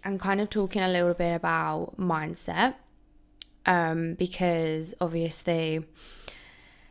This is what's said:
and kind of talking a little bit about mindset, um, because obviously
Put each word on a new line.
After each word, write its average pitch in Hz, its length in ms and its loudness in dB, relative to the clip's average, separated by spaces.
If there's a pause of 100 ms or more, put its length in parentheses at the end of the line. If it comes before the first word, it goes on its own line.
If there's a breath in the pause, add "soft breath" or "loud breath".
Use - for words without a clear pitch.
and 190 160 -2
kind 196 200 0
of 208 80 0
talking 202 320 0
a 185 80 4
little 175 240 4
bit 170 220 0
about 165 640 -2
mindset, 170 760 0 (880)
um, 165 480 2
because 165 840 0
obviously 165 840 0 (1080 loud breath)